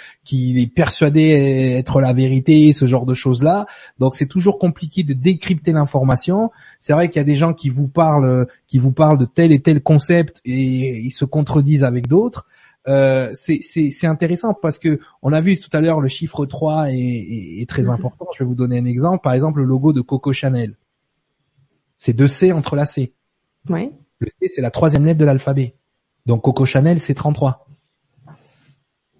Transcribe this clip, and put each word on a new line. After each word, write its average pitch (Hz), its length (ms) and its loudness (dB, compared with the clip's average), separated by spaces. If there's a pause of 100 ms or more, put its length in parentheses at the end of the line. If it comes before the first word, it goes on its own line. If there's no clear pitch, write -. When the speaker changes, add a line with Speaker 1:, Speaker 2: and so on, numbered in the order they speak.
(240)
Speaker 1:
qu'il 127 360 -2
est 120 140 -2
persuadé 143 1040 2
être 135 220 0
la 127 140 2
vérité, 131 580 4
ce 139 140 2
genre 123 200 0
de 127 80 0
choses-là. 147 520 0 (340)
Donc 131 160 0
c'est 143 120 -2
toujours 190 300 0
compliqué 175 460 -2
de 143 80 -4
décrypter 160 600 0
l'information. 147 800 0 (280)
C'est - 140 -2
vrai 170 160 2
qu'il 156 100 -4
y - 0 -
a 143 60 0
des 147 100 2
gens 160 180 0
qui 143 160 -6
vous 135 200 -2
parlent, 139 580 2 (200)
qui 131 120 0
vous 131 140 2
parlent 151 240 4
de 127 80 2
tel 170 260 2
et 139 100 6
tel 151 220 2
concept 160 600 2
et 127 560 -2
ils 127 100 -8
se - 140 -6
contredisent 147 580 0
avec 120 240 0
d'autres. 208 380 0 (420)
Euh, 135 460 2
c'est, 147 280 -4
c'est, 151 300 -2
c'est 165 160 -4
intéressant 175 460 -2
parce 160 240 -4
que 156 220 -2 (220)
on 143 120 0
a 160 80 2
vu 185 180 2
tout - 160 -8
à 151 60 2
l'heure 160 180 0
le 135 80 0
chiffre 147 380 -8
trois 151 460 -4
est, 131 40 -4
est, 110 680 -6
est 123 80 -10
très 139 140 -4
Speaker 2:
Mhm. 117 60 -2
Speaker 1:
important. 123 380 -6 (100)
Je - 60 -6
vais 123 40 -4
vous 123 80 -4
donner 123 240 -2
un 123 60 -4
exemple. 139 360 -2
Par 127 120 -2
exemple, 147 260 -2
le 131 60 0
logo 131 260 0
de 139 80 0
Coco 135 320 -4
Chanel. 123 460 -4 (1200)
C'est - 160 -2
deux 135 160 4
C 185 240 2
entrelacés. 143 600 -4 (540)
Speaker 2:
Ouais. 190 240 -4 (280)
Speaker 1:
Le - 100 -6
C, - 240 -6
c'est 135 80 -8
la 117 100 -4
troisième 143 320 2
lettre 160 160 2
de 151 60 4
l'alphabet. 135 500 0 (520)
Donc 117 160 0
Coco 131 220 2
Chanel, 156 340 2
c'est 147 140 -4
trente-trois. 143 540 -4 (1500)